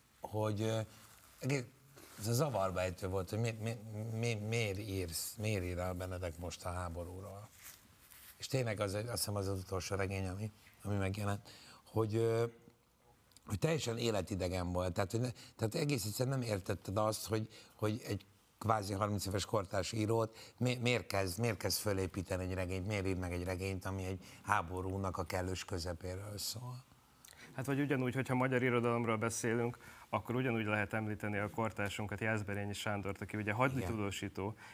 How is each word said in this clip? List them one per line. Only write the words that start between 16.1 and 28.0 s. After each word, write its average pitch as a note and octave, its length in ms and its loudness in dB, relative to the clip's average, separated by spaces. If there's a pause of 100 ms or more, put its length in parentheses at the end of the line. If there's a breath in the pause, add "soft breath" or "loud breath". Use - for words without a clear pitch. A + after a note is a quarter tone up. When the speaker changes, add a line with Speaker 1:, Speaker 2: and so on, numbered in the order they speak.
Speaker 1:
nem A#2 100 -2
értetted G2 480 -2
azt, G#2+ 300 2
hogy, A2 220 0 (260 loud breath)
hogy G#2+ 320 0
egy G2+ 200 -4 (320)
kvázi G#2 340 2
harminc G2+ 340 2
éves F#2+ 180 0
kortárs G2 480 0
írót A2+ 640 0
mi-, B2 240 2
miért A#2 240 4
kezd, G2 340 0
miért A#2 160 2
kezd F#2+ 220 0
fölépíteni F#2 640 0
egy F#2 100 -2
regényt, F#2 320 -2
miért G2+ 200 0
ír F#2+ 100 2
meg F2+ 160 -2
egy F2 120 -2
regényt, F#2 400 -2
ami F#2+ 200 -2
egy F#2+ 200 -4 (180 loud breath)
háborúnak F#2+ 760 0
a F#2 60 -2
kellős F#2 400 -2
közepéről F#2 760 -6
szól. B2 460 -8 (680 loud breath)
Speaker 2:
Hát B2+ 140 -4
vagy C#3 140 2
ugyanúgy, C3 340 2